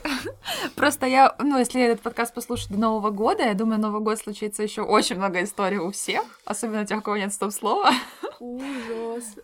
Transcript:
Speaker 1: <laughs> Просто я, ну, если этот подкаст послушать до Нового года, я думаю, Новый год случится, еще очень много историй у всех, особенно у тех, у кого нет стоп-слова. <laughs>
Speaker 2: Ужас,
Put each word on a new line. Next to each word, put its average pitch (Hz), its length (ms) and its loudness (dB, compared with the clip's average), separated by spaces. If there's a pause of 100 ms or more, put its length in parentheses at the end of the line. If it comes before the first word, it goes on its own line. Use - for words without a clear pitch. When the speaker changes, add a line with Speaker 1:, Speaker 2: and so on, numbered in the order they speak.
(380)
Speaker 1:
<laughs> 523 380 -8
Просто 285 300 2
я, 262 320 6
ну, 269 200 2
если 254 240 2
этот 233 200 4
подкаст 233 320 -4
послушать - 360 -6
до 202 80 -2
Нового 220 320 2
года, 233 320 2
я 226 120 2
думаю, 220 260 2
Новый 214 200 0
год 220 180 0
случится, 214 440 -6
еще 214 220 -4
очень 202 320 4
много 185 260 0
историй 196 360 -2
у 170 120 -2
всех, - 540 -4
особенно 214 380 -4
у 208 40 -4
тех, 208 120 -2
у 214 40 -6
кого 208 140 -2
нет 202 160 -2
стоп-слова. 214 580 2
<laughs> - 480 -4
Speaker 2:
Ужас, 233 1040 -8